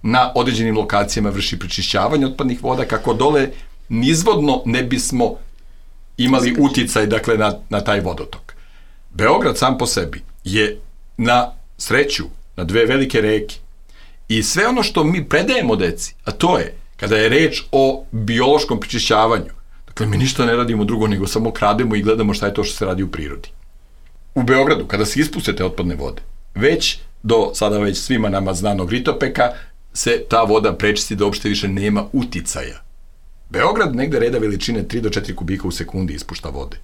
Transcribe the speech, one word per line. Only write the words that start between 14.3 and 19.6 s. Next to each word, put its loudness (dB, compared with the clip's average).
sve 2
ono 2
što 0
mi 0
predajemo 2
deci, -2
a -6
to 2
je -4
kada 0
je 4
reč 2
o 2
biološkom 2
prečišćavanju, 2